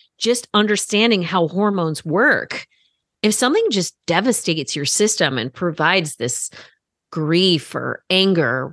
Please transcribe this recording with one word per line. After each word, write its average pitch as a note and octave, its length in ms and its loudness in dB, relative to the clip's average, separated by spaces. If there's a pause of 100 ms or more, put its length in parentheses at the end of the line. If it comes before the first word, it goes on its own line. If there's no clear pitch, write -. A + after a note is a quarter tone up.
(200)
just A#3+ 340 -2
understanding G#3 720 2
how E3+ 240 2
hormones F3+ 580 -2
work, F#3 640 0 (540)
if G#3+ 120 2
something E4 360 2
just G3 280 -2 (100)
devastates E3+ 680 0
your C#3+ 80 -4
system D#3 520 0
and A#2+ 160 -4
provides E3 640 0
this - 340 -6 (640)
grief E3 640 0
or B2 340 -6
anger, E3 640 2